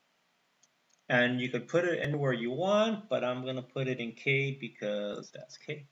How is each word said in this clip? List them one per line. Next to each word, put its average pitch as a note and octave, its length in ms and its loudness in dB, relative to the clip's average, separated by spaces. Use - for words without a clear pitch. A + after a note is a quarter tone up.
And B2 320 4
you B2 80 0
can B2 140 -2
put E3+ 200 2
it F3 180 2
anywhere D3 320 0
you A#2 180 -2
want, G3+ 580 2
but A#2+ 140 2
I'm B2+ 220 -2
gonna C3 160 -4
put C3 260 -4
it B2+ 120 -2
in A#2 140 -6
K C#3 460 0
because G#2 720 -6
that's - 260 -16
K. D3+ 340 -12